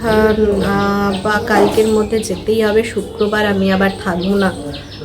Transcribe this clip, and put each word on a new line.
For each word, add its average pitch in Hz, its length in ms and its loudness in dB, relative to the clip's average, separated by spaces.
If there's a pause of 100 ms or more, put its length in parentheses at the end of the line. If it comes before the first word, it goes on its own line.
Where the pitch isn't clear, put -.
আহ, 202 1200 2
বা 214 240 0
কালকের 208 400 4
মধ্যে 214 320 0
যেতেই 214 420 -2
হবে। 214 220 2
শুক্রবার 208 640 -2
আমি 196 260 2
আবার 190 180 2 (140)
থাকবো 185 320 -2
না, 190 180 2 (520)